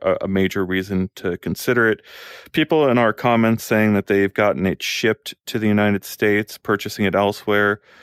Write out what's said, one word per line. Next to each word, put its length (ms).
a, 220
a 40
major 380
reason 500
to 220
consider 520
it. 120
People 380
in 80
our 160
comments 500
saying 300
that 140
they've 260
gotten 320
it 180
shipped 500
to 120
the 100
United 360
States, 540
purchasing 480
it 100
elsewhere. 640